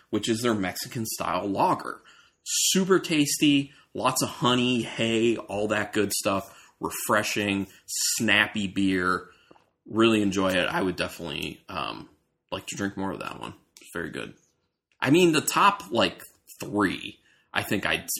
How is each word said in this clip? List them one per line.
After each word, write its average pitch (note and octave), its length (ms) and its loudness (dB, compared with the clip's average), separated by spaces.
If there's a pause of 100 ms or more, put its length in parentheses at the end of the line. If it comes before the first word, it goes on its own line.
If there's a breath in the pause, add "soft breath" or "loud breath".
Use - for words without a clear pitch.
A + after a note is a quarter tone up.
(100)
which G#2+ 180 -2
is A2+ 140 0
their A#2+ 120 2
Mexican-style F#2 920 -4
lager. - 520 0 (440 soft breath)
Super F#3 540 2
tasty, C#3+ 760 2 (220 soft breath)
lots B2 280 0
of A#2+ 60 0
honey, B2 540 0
hay, A2+ 540 2
all G#2 320 -4
that G#2 240 -2
good G2+ 200 0
stuff. G2 380 -2 (300 loud breath)
Refreshing, G#2 880 0 (180 loud breath)
snappy G#2 800 2
beer. F#2 640 0 (580 soft breath)
Really A2 360 4
enjoy F#2+ 300 2
it. F2+ 160 2
I - 140 -2
would F#2 140 -2
definitely, D#2+ 720 -8
um, A#1 400 -10 (420)
like F#2+ 180 -8
to - 80 -10
drink G2 200 -4
more F#2+ 160 -4
of - 80 -8
that - 200 -10
one. A1+ 140 -10 (260)
It's - 120 -20
very D#2+ 180 -6
good. A1+ 240 -10 (640)
I B2+ 100 2
mean, E3+ 220 6
the D3+ 100 2
top, F#3+ 480 2
like, G#2 320 0 (380)
three, F#2+ 600 -2 (320 soft breath)
I G#2 100 0
think G#2 240 -2
I'd E2 200 -2 (140)